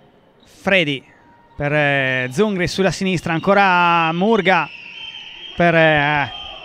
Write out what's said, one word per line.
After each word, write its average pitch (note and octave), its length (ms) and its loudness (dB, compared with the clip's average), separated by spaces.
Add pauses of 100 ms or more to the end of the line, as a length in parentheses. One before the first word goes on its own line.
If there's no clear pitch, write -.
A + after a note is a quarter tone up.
(420)
Fredi E3+ 640 -2 (480)
per, D3 180 -4
eh, C3+ 600 0
Zungri F#3+ 340 -2
sulla F#3+ 240 0
sinistra, F3+ 440 -4
ancora F3 760 2
Murga F3+ 580 0 (840)
per, E3+ 220 2
eh, D3+ 560 2 (320)